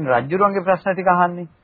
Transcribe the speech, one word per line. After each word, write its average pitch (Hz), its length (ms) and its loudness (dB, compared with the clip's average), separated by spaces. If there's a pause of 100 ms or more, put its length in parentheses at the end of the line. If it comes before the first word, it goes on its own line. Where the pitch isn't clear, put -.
රජුරුවන්ගේ 180 560 0
ප්‍රශ්න 185 300 0
ටික 180 140 -2
අහන්නේ. 175 400 0 (160)